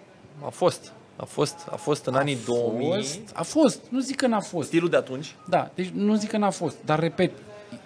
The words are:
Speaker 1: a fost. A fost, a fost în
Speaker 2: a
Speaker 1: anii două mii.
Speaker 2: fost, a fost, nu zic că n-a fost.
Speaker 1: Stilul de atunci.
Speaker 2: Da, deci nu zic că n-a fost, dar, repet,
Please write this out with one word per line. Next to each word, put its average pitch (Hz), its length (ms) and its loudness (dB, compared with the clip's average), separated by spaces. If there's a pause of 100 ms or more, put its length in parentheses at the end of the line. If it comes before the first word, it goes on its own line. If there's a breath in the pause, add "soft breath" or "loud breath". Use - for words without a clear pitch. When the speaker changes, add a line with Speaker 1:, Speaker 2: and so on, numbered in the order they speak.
(460)
Speaker 1:
a - 40 -8
fost. - 420 0 (240)
A - 100 -10
fost, - 300 -2 (160)
a - 40 -6
fost - 300 -2
în 127 100 0
Speaker 2:
a - 20 2
Speaker 1:
anii 139 280 2
două 120 320 2
mii. 139 180 0
Speaker 2:
fost, 202 240 -4 (140)
a - 100 -4
fost, 285 360 4 (100)
nu 254 100 -2
zic 269 160 -2
că - 120 2
n-a 226 120 2
fost. 170 280 -4
Speaker 1:
Stilul 170 220 2
de 156 80 4
atunci. 131 380 -4 (140)
Speaker 2:
Da, 156 260 2
deci 185 140 -4
nu 202 260 2
zic 208 140 0
că - 80 0
n-a 202 120 2
fost, 175 260 -2 (100)
dar, 156 140 2
repet, 165 320 2 (540)